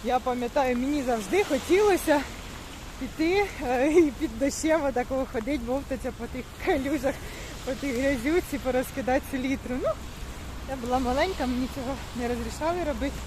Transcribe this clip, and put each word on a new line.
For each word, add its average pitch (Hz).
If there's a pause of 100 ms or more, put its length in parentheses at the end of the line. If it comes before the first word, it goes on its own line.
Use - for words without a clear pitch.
Я 247
пам'ятаю, 247
мені 277
завжди 233
хотілося 330 (800)
піти, 339 (220)
е, 254
і 311
під 226
дощем 311
отакого 254
ходить, 247
вовтатися 254
по 233
тих 247 (200)
калюжах, 277 (500)
по 254
тих 269
грязюці, 277
порозкидати 254 (100)
селітру. 254
Ну, 539 (800)
я 262
була 247
маленька, 277
мені 254
цього 262 (200)
не 240
розрішали 247
робити. 269 (120)